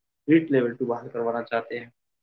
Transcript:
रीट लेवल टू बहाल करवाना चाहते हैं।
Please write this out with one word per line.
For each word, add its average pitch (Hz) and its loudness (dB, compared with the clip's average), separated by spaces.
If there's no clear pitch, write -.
रीट 160 4
लेवल 120 2
टू 120 -4
बहाल 120 -4
करवाना 117 -2
चाहते 117 -4
हैं। 117 -14